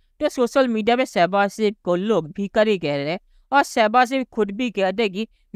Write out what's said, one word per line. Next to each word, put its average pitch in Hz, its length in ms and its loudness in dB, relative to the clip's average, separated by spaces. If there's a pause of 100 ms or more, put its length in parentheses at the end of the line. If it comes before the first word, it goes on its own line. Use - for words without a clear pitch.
(200)
तो 302 100 0
सोशल 262 380 0
मीडिया 220 280 0
पे 254 100 0
शहबाज 196 440 2
शरीफ 214 340 -2
को 180 120 0
लोग 180 360 -2
भिखारी 214 460 0
कह 147 180 -4
रहे 143 140 -4
हैं, 175 100 -4 (320)
और 277 120 4
शहबाज 233 460 2
शरीफ 262 220 -2
खुद 208 200 -2
भी 226 200 -4
कहते 190 320 -2
हैं 202 80 -2
कि 214 160 -6 (280)